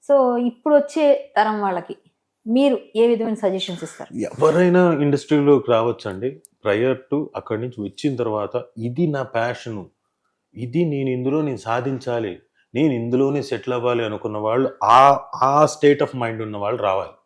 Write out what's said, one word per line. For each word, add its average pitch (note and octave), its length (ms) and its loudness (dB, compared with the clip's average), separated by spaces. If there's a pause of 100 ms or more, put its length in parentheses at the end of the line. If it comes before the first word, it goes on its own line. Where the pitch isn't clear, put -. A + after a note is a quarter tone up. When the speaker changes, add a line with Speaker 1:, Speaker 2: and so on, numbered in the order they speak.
(120)
Speaker 1:
So B3+ 260 4
ఇప్పుడు B3 380 0
వచ్చే C#4+ 600 2
తరం G#3+ 240 0
వాళ్ళకి F3+ 340 -4 (520)
మీరు B3+ 320 2 (160)
ఏ A3+ 120 4
విధమైన A3+ 260 0
సజెషన్స్ F#3+ 500 -4
ఇస్తారు? - 340 -16
Speaker 2:
ఎవరైనా E3+ 760 2
ఇండస్ట్రీలోకి C#3+ 800 2
రావచ్చండి. A#2 720 -2 (260)
Prior A2+ 260 2
to C#3 320 -4 (100)
అక్కడి G#2+ 260 -8
నుంచి A#2 220 -10
వచ్చిన C3 320 -6
తర్వాత, A2+ 480 -4 (140)
"ఇది B2 300 -2
నా C#3 160 -4
ప్యాషను, A2+ 680 -6 (640)
ఇది B2 300 -2
నేను C#3 240 -4
ఇందులో C3 320 -2
నేను C#3 160 -6
సాధించాలి, A#2+ 840 -6 (360)
నేను C#3+ 180 2
ఇందులోనే B2+ 480 0
సెటిల్ B2 320 -6
అవ్వాలి" A#2+ 320 -2
అనుకున్న G#2+ 320 -8
వాళ్ళు, A2+ 320 -2 (140)
ఆ, C3 420 6 (100)
ఆ C#3+ 300 4
state C#3+ 380 2
of C3+ 180 -6
mind A2+ 220 -6
ఉన్న G#2 140 -10
వాళ్ళు G#2 260 -4
రావాలి. F#2+ 260 0 (160)